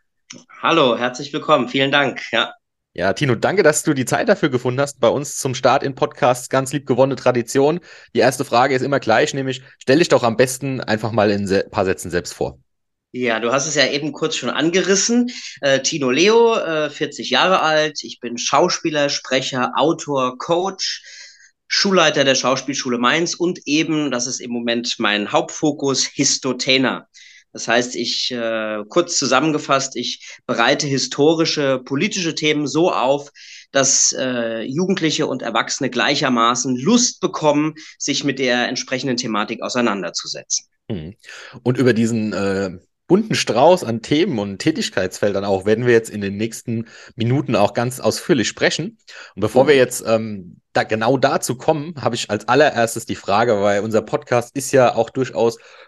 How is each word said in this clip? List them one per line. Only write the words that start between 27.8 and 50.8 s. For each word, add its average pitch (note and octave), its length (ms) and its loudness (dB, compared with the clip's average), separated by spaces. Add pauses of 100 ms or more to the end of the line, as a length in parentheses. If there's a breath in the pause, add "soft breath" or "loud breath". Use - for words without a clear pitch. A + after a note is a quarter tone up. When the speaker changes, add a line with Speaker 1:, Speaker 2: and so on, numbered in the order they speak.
Speaker 1:
ich, - 340 -4
äh, A2 600 -4
kurz E3+ 260 0
zusammengefasst, C#3 800 0
ich - 500 -8
bereite B2 400 2
historische, C#3+ 960 0
politische E3 520 -4
Themen D3+ 320 0
so D#3 260 2
auf, C3 380 0 (420 loud breath)
dass, - 440 2
äh, A#2 480 -4
Jugendliche D#3 600 -2
und B2+ 140 -6
Erwachsene A#2+ 480 -2
gleichermaßen B2+ 880 0
Lust G3+ 460 2
bekommen, D#3 520 0 (220 loud breath)
sich - 260 -4
mit C#3 160 -4
der B2 300 0
entsprechenden C3 480 -4
Thematik G#2+ 460 -4
auseinanderzusetzen. G2+ 1040 -4 (220)
Speaker 2:
Mhm. F2 260 -8 (480 loud breath)
Und B2 160 0
über B2 160 6
diesen, A2 400 0
äh, F#2+ 440 -2 (280)
bunten G#3 280 2
Strauß C#3 500 4
an A#2 180 -4
Themen D3 360 0
und G2+ 200 -6
Tätigkeitsfeldern G2+ 880 -2
auch F#2+ 180 0
werden A2 220 2
wir B2 80 6
jetzt A2+ 160 2
in G#2 100 -8
den G2+ 160 -4
nächsten A2+ 480 -6 (320 loud breath)
Minuten B2 400 0
auch G2+ 160 4
ganz B2 280 -4
ausführlich A2 480 0
sprechen. E3 500 -4 (360 loud breath)
Und - 60 -8
bevor B2+ 240 4
Speaker 1:
Mhm. C#3+ 40 2
Speaker 2:
wir D3 80 8
jetzt, B2 300 2
ähm, G#2+ 540 -4 (140)
da, B2 100 2